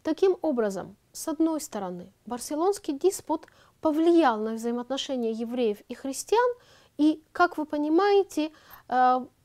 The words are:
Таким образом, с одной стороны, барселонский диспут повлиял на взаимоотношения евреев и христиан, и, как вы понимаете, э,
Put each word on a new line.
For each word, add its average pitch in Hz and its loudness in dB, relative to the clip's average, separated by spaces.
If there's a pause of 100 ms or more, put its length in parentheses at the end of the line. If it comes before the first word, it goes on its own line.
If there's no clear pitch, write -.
Таким 359 0
образом, 208 -4 (160)
с - -12
одной 320 -2
стороны, 185 -10 (140)
барселонский 302 -4
диспут 330 -2 (360)
повлиял 311 4
на 220 -4
взаимоотношения 240 -4
евреев 226 -2
и 247 -12
христиан, 440 0 (420)
и, 302 2
как 349 2
вы 302 -4
понимаете, 311 2 (360)
э, 254 2 (200)